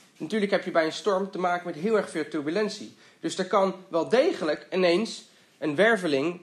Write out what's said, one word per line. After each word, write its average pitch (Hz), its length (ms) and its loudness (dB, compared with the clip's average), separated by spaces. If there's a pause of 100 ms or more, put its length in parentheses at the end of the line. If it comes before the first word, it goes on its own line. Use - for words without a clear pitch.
(160)
natuurlijk 202 360 -2
heb 185 120 0
je 185 60 -6
bij 160 140 2
een 156 80 -2
storm 190 380 -2
te 170 80 -8
maken 175 280 -2
met 170 80 -6
heel 208 220 0
erg 190 140 0
veel 151 180 -4
turbulentie. 165 640 -4 (260)
Dus 165 180 -6
er 190 80 -4
kan 190 280 2 (140)
wel 156 200 0
degelijk 226 640 2
ineens 185 540 0 (340)
een 151 160 -2
werveling 175 680 2